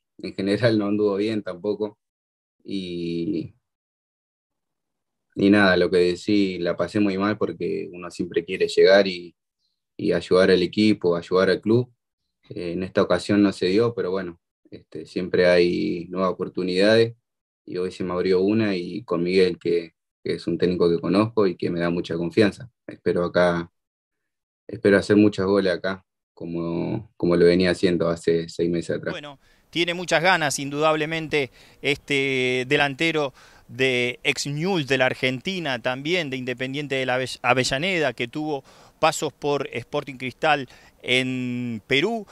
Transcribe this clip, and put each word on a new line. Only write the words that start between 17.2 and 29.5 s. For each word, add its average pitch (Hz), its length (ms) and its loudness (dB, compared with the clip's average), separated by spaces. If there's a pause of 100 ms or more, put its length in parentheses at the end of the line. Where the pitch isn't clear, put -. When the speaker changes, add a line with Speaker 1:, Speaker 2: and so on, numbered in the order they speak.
Speaker 1:
y - 140 -10
hoy 92 140 -4
se - 120 -8
me 90 100 -4
abrió 92 280 2
una 104 340 2
y 87 280 -6
con 85 180 -2
Miguel, 90 380 2
que, 85 340 -2 (300)
que 87 100 -4
es 82 140 -10
un 85 100 -2
técnico 87 320 2
que 85 100 2
conozco 104 460 2
y 87 100 0
que 87 140 -4
me 87 100 -4
da 85 120 0
mucha 85 240 -4
confianza. 85 560 0 (160)
Espero 87 360 -2
acá, 87 480 0 (960)
espero - 300 2
hacer 98 180 2
muchos 104 300 4
goles 95 280 2
acá, 92 300 -6 (300)
como, 82 840 -6
como 87 180 0
lo 85 100 6
venía 90 240 6
haciendo 85 400 0
hace 82 400 -2
seis 85 180 -2
meses 82 300 -2
atrás. 82 160 -8
Speaker 2:
Bueno, 147 240 -14 (320)